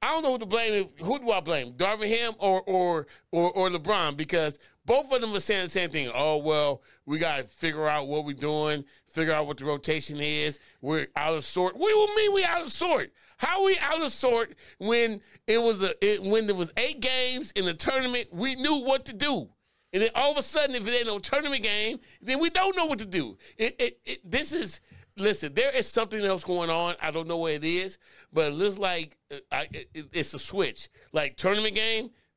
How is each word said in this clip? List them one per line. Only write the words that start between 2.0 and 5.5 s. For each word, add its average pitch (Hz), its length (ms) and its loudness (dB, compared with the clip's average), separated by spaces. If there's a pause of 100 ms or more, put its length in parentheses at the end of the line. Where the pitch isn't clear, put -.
Ham 233 220 -2
or, 190 240 2
or, 180 460 0 (240)
or, 170 180 4
or 185 200 2
LeBron? 165 460 0
Because 156 440 -2 (240)
both 269 280 2
of 254 80 2
them 220 140 -2
are 196 60 0
saying 196 240 0